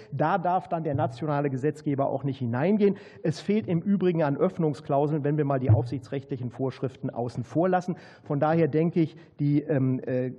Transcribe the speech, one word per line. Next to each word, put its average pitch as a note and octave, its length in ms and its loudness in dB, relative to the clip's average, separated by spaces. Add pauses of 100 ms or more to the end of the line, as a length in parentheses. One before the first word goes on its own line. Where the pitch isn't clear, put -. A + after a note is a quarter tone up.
(120)
da D3+ 260 2
darf F3+ 300 0
dann E3+ 160 -2
der D3+ 100 -2
nationale D3 560 0
Gesetzgeber C#3 600 0
auch - 120 -4
nicht C#3 140 -2
hineingehen. F#3+ 600 2 (260)
Es E3 160 -2
fehlt G#3 260 0
im E3 140 0
Übrigen F3+ 420 2
an C#3 160 0
Öffnungsklauseln, D3+ 840 0
wenn C#3+ 120 0
wir D3+ 100 0
mal C#3 140 0
die B2+ 120 2
aufsichtsrechtlichen B2 800 -2
Vorschriften C3 580 -6
außen B2 340 -6
vor E3 260 0
lassen. F3+ 260 0 (260)
Von D3 180 -2
daher D#3+ 280 4
denke D#3 320 2
ich, D3+ 180 0 (220)
die, D3 220 2
ähm, C3 440 2
äh, B2+ 340 -2